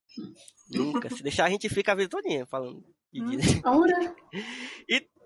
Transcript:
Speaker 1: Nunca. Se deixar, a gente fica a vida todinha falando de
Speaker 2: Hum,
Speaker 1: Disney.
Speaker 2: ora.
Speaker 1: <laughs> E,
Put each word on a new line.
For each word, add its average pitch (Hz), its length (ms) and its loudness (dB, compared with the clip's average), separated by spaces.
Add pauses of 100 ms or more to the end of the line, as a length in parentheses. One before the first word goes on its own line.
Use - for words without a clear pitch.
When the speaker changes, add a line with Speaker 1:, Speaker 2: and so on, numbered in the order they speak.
(720)
Speaker 1:
Nunca. 147 380 -2
Se 240 120 -10
deixar, 143 240 0
a 175 40 4
gente 208 200 -2
fica 202 220 0
a 196 40 4
vida 190 140 0
todinha 175 360 -2
falando 127 380 -8 (280)
de 247 100 -8
Speaker 2:
Hum, 233 40 -4
Speaker 1:
Disney. - 400 2
Speaker 2:
ora. 349 500 4 (160)
Speaker 1:
<laughs> 240 580 -10
E, 254 180 0 (180)